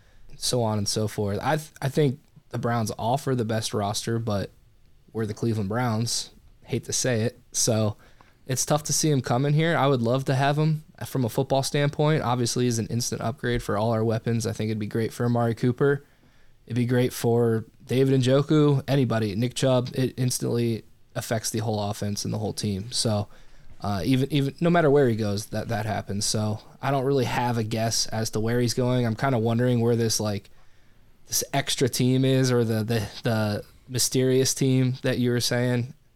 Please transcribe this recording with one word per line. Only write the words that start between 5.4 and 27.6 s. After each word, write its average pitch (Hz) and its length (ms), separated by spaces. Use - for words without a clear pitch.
Browns. 117 600
Hate - 220
to - 80
say 120 280
it. 120 180
So 110 460
it's 127 180
tough 151 180
to 143 100
see 156 180
him 135 100
coming 139 320
here. 160 240
I 131 100
would 135 140
love 127 240
to 139 100
have 139 220
him 156 260
from 135 200
a 110 40
football 135 320
standpoint. 147 600
Obviously, 123 420
he's 117 140
an 101 80
instant 117 340
upgrade 120 400
for 104 160
all 113 140
our 110 120
weapons. 113 440
I 110 60
think 110 160
it'd 110 100
be 104 80
great 113 260
for 123 120
Amari 117 280
Cooper. 143 500
It'd 117 100
be 123 120
great 123 260
for 117 520
David 135 360
Njoku, 143 640
anybody, 113 480
Nick 120 180
Chubb. 127 400
It 127 240
instantly 120 640
affects 117 360
the 113 80
whole 107 200
offense 104 340
and - 80
the - 60
whole 104 140
team. 104 380
So, 104 360
uh, 98 240
even, 131 260
even 139 300
no 170 80
matter 170 200
where 139 200
he 110 80
goes, 101 300
that, 104 200
that 107 180
happens. 101 400
So 107 340
I 131 80
don't 139 140
really 135 220
have 123 320
a 117 60